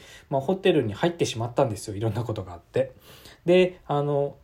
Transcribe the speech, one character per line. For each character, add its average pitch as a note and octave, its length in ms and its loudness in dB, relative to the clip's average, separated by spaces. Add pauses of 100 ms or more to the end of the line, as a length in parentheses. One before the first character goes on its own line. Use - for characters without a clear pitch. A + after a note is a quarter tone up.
(300)
ま C#3 80 -2
あ、 C3+ 40 2
ホ F#3+ 140 -2
テ F#3+ 160 4
ル D3+ 120 2
に G#2 100 -4
入 E3+ 180 0
っ - 20 -12
て - 120 -2
し - 140 -6
ま A#2 80 -4
っ - 60 -12
た D3 100 2
ん B2+ 60 2
で G#2 80 -6
す - 120 -10
よ。 G2 60 -8
い G2+ 40 -8
ろ A2 120 0
ん - 20 -8
な A#2 100 -4
こ A2+ 100 -6
と F#2+ 100 -6
が - 100 -14
あ - 40 -16
っ - 20 -20
て。 - 320 -2 (540)
で、 F3+ 420 4
あ C#3+ 160 0
の、 C#3+ 400 -2